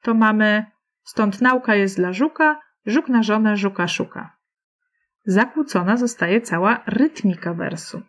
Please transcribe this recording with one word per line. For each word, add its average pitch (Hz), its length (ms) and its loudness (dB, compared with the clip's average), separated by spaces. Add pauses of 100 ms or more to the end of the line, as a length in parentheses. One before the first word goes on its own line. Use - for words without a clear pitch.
to 233 120 -2
mamy: 214 520 2 (360)
Stąd 208 380 -2
nauka 254 340 2
jest 196 220 2
dla 180 160 0
żuka, 302 480 0 (260)
żuk 233 220 0
na 240 140 2
żonę 214 340 2
żuka 196 320 -2
szuka. - 480 -8 (880)
Zakłócona 208 720 0
zostaje 233 440 0
cała 208 460 -2
rytmika 202 680 -2
wersu. 175 540 -10